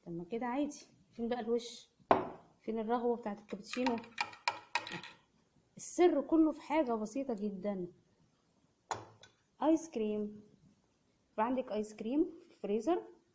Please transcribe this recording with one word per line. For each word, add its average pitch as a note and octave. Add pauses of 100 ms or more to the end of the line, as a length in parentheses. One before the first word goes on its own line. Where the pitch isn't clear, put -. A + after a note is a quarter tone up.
طب F3
ما E3+
كده A#3
عادي، C#4+ (260)
فين A#3
بقى A#3+
الوش؟ A#3 (720)
فين A3
الرغوه A#3
بتاعت G#3
الكابتشينو؟ B3 (1800)
السر E4
كله D#4
في -
حاجه C#4
بسيطه A#3
جداً، G3 (1800)
ايس D#4
كريم. G#3+ (920)
يبقى G#3+
عندك B3+
ايس G#3+
كريم B3+ (240)
في -
الفريزر A3+ (320)